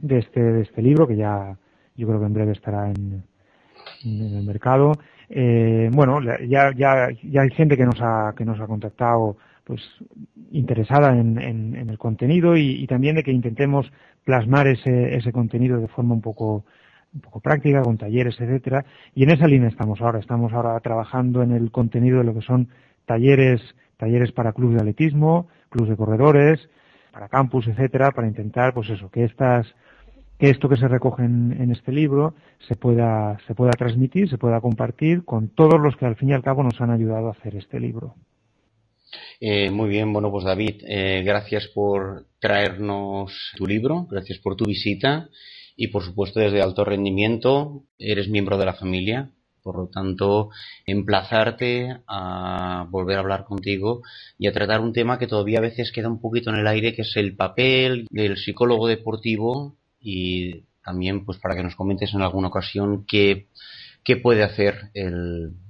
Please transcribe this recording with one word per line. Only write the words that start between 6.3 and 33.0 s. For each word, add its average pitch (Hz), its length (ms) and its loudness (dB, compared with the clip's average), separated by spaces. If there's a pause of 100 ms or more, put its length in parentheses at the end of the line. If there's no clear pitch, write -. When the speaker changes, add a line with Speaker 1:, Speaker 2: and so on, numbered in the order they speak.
Speaker 1:
ya, 139 260 4
ya, 131 360 2 (120)
ya 139 200 2
hay 135 80 4
gente 147 260 4
que 127 100 4
nos 120 140 2
ha, 110 380 0
que 113 80 -4
nos 110 160 -4
ha 110 40 -8
contactado, 110 680 0 (300)
pues, 120 160 -10 (680)
interesada 127 680 4
en, 117 240 2
en, 113 340 -6
en 113 140 -8
el 110 80 -8
contenido 165 580 2
y, 139 280 0
y 123 40 -8
también 135 280 0
de 156 80 0
que 135 80 -2
intentemos 131 600 0 (320)
plasmar 131 440 2
ese, 123 480 0
ese 120 160 -2
contenido 120 480 0
de 113 80 -4
forma 120 260 -2
un 113 80 0
poco, 107 440 -4 (480)
un 156 60 -14
poco - 200 -16
práctica, 143 420 2
con 117 160 2
talleres, 113 420 -2
etcétera. 123 460 -2 (300)
Y 135 80 6
en 143 80 6
esa 160 160 6
línea 127 220 6
estamos 107 320 -4
ahora. 113 180 0
Estamos 117 340 -2
ahora 117 280 -2
trabajando 123 600 -2
en 120 100 2
el 117 200 0
contenido 123 480 2
de 123 60 2
lo 110 100 0
que 110 60 -6
son 127 280 0 (360)
talleres, 127 540 4 (380)
talleres 120 360 0
para 113 200 -2
clubs 123 220 2
de 113 60 2
atletismo, 156 680 2 (220)
clubs 117 200 0
de 107 80 0
corredores, 143 720 4 (420)
para 104 160 -18
campus, 131 400 0
etcétera, 131 440 2
para 117 160 -2
intentar, 113 460 0
pues 110 180 -6
eso, 98 180 -10
que 117 140 -2
estas, 120 420 0 (720)
que 139 140 6
esto 127 180 2
que 135 80 4
se 131 100 2
recoge 123 360 0
en, 120 360 0
en 123 120 0
este 120 200 -4
libro 147 440 2 (320)
se 117 80 -2
pueda, 113 600 0 (100)